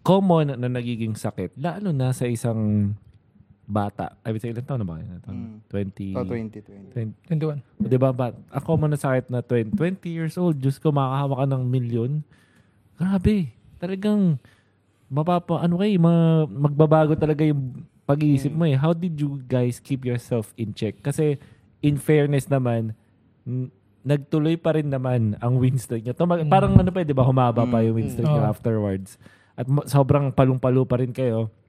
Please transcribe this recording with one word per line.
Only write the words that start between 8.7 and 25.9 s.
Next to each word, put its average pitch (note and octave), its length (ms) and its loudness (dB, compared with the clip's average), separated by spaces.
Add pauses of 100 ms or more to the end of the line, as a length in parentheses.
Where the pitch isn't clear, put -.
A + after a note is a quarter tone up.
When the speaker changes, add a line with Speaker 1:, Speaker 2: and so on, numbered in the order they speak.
Speaker 1:
na D3 80 -2
sakit C3 320 -2
na B2 160 -4
twen-, A2+ 240 -2
twenty E3+ 400 -4
years E3 240 -6
old, F3 240 0
Diyos C3+ 240 -2
ko, D#3+ 80 2
makakahawa C#3 480 0
ka C3+ 160 0
ng B2+ 160 -2
milyon. A#2+ 420 -2 (880)
Grabe. F#3+ 560 0 (240)
Talagang, F#3+ 640 0 (640)
mapapa-, E3 560 -2
ano F3 160 2
kayo, G#3 240 2
ma-, E3 480 4
magbabago D3 640 4
talaga D3+ 320 0
yung C#3 400 -2 (240)
pag-iisip C#3+ 400 2
Speaker 2:
Mm. D#3 80 -6
Speaker 1:
mo E3+ 80 2
eh. C#3+ 80 2
How D3 160 2
did E3+ 240 -2
you C#3+ 320 -4
guys B2 320 0
keep C3+ 240 -6
yourself A#2+ 560 -4
in G#2+ 160 -6
check? G#2+ 240 -6
Kasi, D3 400 0 (400)
in D3 160 2
fairness C#3+ 560 2
naman, A#2 480 0 (480)
n-, B2+ 240 -6 (320)
nagtuloy D3+ 560 0
pa D#3+ 160 0
rin D3+ 160 0
naman B2+ 480 0
ang B2 240 0
win B2+ 160 2
streak A2+ 240 -6